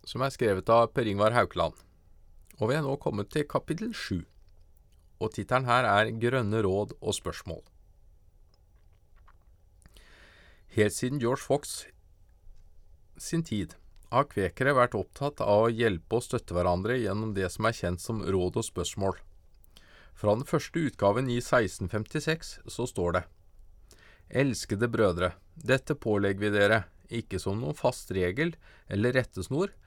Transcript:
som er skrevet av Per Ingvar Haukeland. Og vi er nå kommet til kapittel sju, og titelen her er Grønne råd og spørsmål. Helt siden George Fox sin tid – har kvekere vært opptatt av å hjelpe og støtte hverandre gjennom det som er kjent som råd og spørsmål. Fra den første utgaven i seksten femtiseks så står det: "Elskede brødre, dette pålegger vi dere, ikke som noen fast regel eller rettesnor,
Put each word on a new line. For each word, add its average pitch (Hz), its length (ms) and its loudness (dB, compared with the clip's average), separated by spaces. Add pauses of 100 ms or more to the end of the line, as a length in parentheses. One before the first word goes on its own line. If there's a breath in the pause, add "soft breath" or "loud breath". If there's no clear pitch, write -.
som 127 160 -4
er 135 80 -4
skrevet 104 400 2
av 117 240 6
Per 113 160 0
Ingvar 107 240 2
Haukeland. 87 400 0 (800)
Og 110 160 0
vi 156 80 2
er 139 80 -2
nå 135 80 -2
kommet - 400 -6
til 151 80 0
kapittel 220 480 -4
sju, 90 320 -6 (960)
og 110 160 -6
titelen 127 320 0
her 123 240 4
er 110 240 4
Grønne 113 480 0
råd 98 380 0
og 104 180 -2
spørsmål. - 400 -10 (3000 soft breath)
Helt 107 240 2
siden 131 240 -4
George 120 240 -2
Fox - 380 -2 (1400)
sin 165 240 -4
tid – 101 320 -6 (380)
har 143 160 2
kvekere 127 460 0
vært 123 180 4
opptatt 143 480 -6
av 104 220 6
å 117 80 4
hjelpe 110 480 0
og - 20 -6
støtte - 320 -6
hverandre 90 460 2
gjennom 107 340 -4
det 95 160 -2
som - 160 2
er 117 80 2
kjent 87 240 -2
som 110 240 -6
råd 92 380 2
og - 20 -4
spørsmål. 98 540 -2 (1000 soft breath)
Fra 104 240 2
den 135 80 -6
første 165 400 -2
utgaven 113 460 2
i 120 100 0
seksten 110 480 0
femtiseks 151 600 -4 (180)
så - 160 -4
står 87 300 -2
det: 87 60 0 (1080 soft breath)
"Elskede 120 600 0
brødre, 90 400 2 (260)
dette 135 400 0
pålegger 101 460 0
vi 107 100 0
dere, 104 240 6 (320)
ikke 110 320 -6
som 101 160 -4
noen 143 160 -6
fast - 400 -2
regel 98 380 0 (340 soft breath)
eller 120 300 0
rettesnor, 131 560 -2 (140 soft breath)